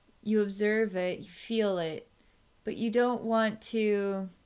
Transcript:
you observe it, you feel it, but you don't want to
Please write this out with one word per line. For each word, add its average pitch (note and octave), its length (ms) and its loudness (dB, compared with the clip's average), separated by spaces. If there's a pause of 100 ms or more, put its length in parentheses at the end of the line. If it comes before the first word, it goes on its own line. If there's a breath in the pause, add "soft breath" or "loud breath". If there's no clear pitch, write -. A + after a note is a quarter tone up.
(220)
you G#3+ 200 2
observe G#3 540 0
it, F3+ 240 -2
you - 100 -16
feel G#3 500 0
it, E3 280 -6 (560 soft breath)
but - 140 -6
you A3+ 120 0
don't A#3+ 340 2
want A3 380 0
to G3+ 680 0 (160)